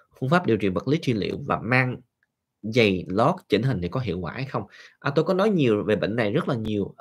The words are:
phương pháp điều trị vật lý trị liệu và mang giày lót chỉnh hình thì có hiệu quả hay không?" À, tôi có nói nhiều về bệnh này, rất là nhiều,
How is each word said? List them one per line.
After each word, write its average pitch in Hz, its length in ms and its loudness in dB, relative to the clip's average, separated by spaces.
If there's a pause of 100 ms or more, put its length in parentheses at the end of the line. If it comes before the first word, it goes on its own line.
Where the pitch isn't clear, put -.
(200)
phương 131 100 -4
pháp 127 160 2
điều 113 120 4
trị 98 120 0
vật 92 180 -2
lý 151 140 0
trị 131 120 0
liệu 87 320 -2
và 87 140 -2
mang 127 420 0 (600)
giày 104 460 2
lót 110 280 2 (140)
chỉnh 104 140 2
hình 123 180 0
thì 87 80 -4
có 135 100 -4
hiệu 92 200 -4
quả 85 120 -8
hay 131 140 -8
không?" 120 180 -6 (360)
À, 139 160 -4
tôi 156 100 2
có 185 80 0
nói 190 160 2
nhiều 123 340 4
về 104 120 2
bệnh 95 200 -2
này, 110 160 0
rất 147 160 -2
là 151 80 -2
nhiều, 107 460 -4